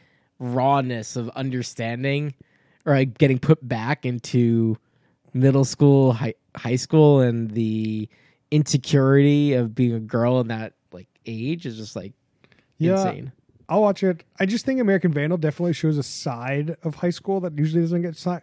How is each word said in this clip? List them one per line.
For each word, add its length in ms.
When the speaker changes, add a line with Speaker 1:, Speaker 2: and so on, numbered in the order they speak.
Speaker 1:
rawness 800
of 140
understanding 1040
or, 80
like, 240
getting 200
put 300
back 380
into 680
middle 300
school, 500
high, 200
high 200
school, 440
and 300
the 580
insecurity 1040
of 240
being 180
a 60
girl 400
in 80
that, 240
like, 160
age 400
is 100
just, 180
like, 200
Speaker 2:
Yeah. 280
Speaker 1:
insane. 260
Speaker 2:
I'll 140
watch 200
it. 220
I 60
just 200
think 140
American 320
Vandal 260
definitely 360
shows 240
a 40
side 800
of 140
high 140
school 300
that 160
usually 260
doesn't 200
get 140
si-, 260